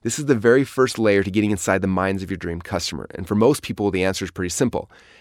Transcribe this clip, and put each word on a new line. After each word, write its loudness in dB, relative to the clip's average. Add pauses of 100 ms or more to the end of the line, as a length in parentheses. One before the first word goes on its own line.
This -4
is -6
the 6
very 6
first 0
layer 4
to -2
getting 0
inside 0
the -2
minds -2
of -10
your -6
dream -8
customer. -6
And -10
for -2
most 4
people, -4
the 0
answer -2
is -10
pretty -6
simple. -2 (320)